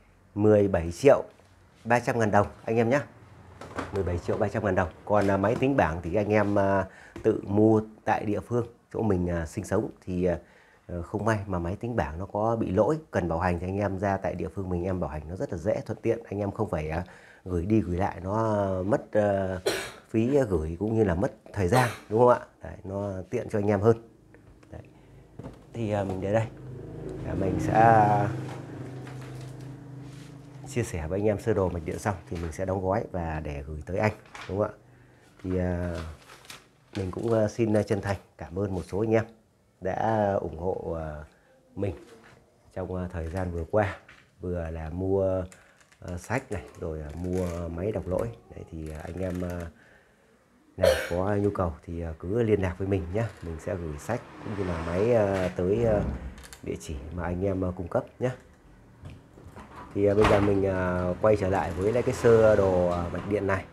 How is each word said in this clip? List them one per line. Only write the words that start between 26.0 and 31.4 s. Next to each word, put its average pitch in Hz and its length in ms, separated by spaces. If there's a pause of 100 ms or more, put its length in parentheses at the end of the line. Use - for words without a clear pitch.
mình 95 160
đến 95 120
đây. 113 140 (800)
À, - 80
mình 92 260
sẽ 104 680 (2500)
chia 120 140
sẻ 80 240
với 92 140
anh 101 60
em 101 140